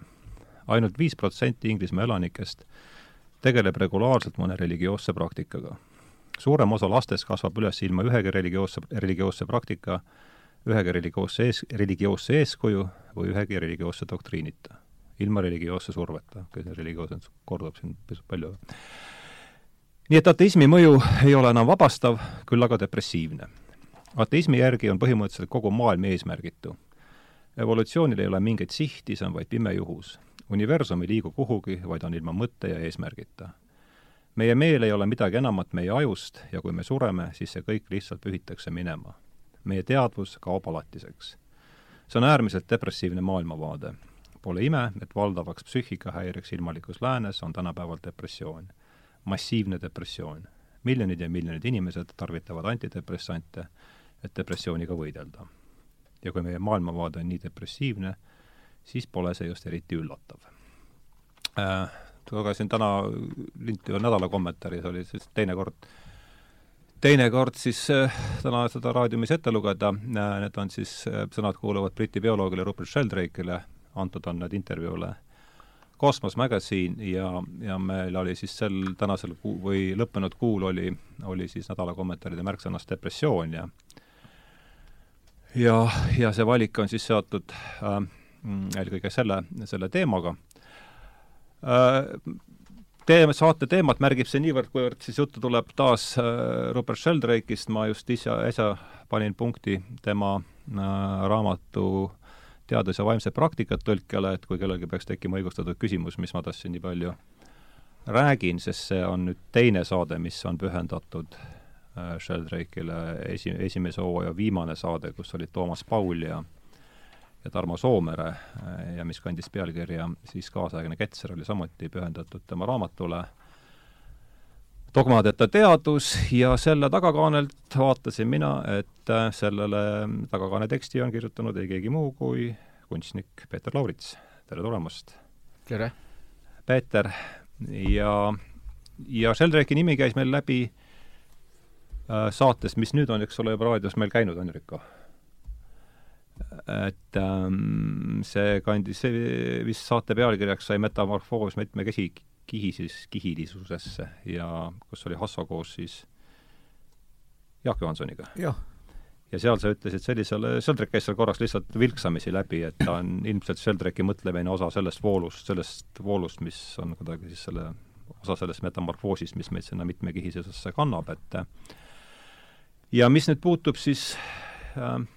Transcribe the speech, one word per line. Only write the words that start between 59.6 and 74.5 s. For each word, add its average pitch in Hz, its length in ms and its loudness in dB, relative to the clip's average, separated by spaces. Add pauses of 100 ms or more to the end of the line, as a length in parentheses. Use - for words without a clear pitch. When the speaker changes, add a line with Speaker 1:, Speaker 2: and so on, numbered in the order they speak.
Speaker 1:
eriti 85 300 -8
üllatav. - 480 -12 (1120)
Äh, 95 300 -2 (420)
lugesin 104 380 -4
täna 110 220 2 (720)
linti 107 280 -6
ühe 101 80 -2
nädala 107 280 4
kommentaari, 87 540 -4
see 87 80 -6
oli 90 180 -8
siis - 260 -14
teine 107 220 0
kord, 92 320 -8 (1120)
teine 139 320 8
kord 127 240 2
siis, - 340 -2
äh, 135 220 4 (300)
täna 120 260 2
seda 120 240 -4
raadiumis 120 400 2
ette 160 200 0
lugeda. 101 360 2
Äh, 104 460 -2 (100)
need 101 160 -6
on 98 120 -4
siis, - 260 -8 (100)
äh, 107 240 -4
sõnad 104 280 -2
kuuluvad 98 360 -2
Briti 107 240 -2
bioloogile 95 440 0
Rupert 95 280 -8
Sheldrake'ile, 92 720 -2 (320)
antud 90 320 -6
on 87 180 -6
need 85 80 -8